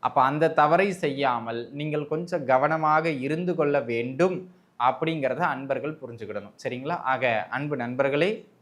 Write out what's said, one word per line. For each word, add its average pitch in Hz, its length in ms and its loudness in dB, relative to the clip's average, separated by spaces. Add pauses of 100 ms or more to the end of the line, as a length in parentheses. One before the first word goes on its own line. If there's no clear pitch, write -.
அப்ப - 140 0 (120)
அந்த 151 280 2
தவறை 170 320 6 (140)
செய்யாமல் 123 580 -2 (160)
நீங்கள் 147 340 -4
கொஞ்சம் 170 380 -4
கவனமாக 156 600 4 (160)
இருந்து 170 340 -2
கொள்ள 143 180 2 (160)
வேண்டும் 131 420 0 (540)
அப்படிங்கிறத 151 520 0 (120)
அன்பர்கள் 135 480 -4
புரிஞ்சுக்கிடணும். 104 640 -12
சரிங்களா? 135 340 -4 (160)
ஆக, 123 180 2 (240)
அன்பு 147 280 -4
நண்பர்களே 139 460 0 (320)